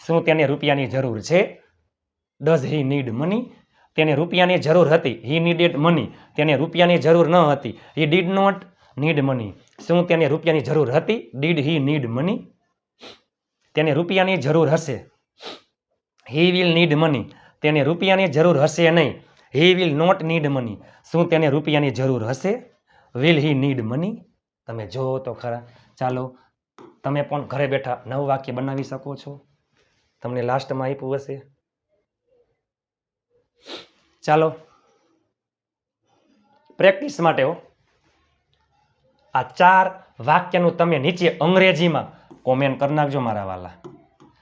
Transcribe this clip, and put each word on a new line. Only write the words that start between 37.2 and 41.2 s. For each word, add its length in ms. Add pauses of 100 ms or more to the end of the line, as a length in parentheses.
હો. 120 (1800)
આ 100
ચાર 600 (220)
વાક્યનું 520
તમે 220
નીચે 380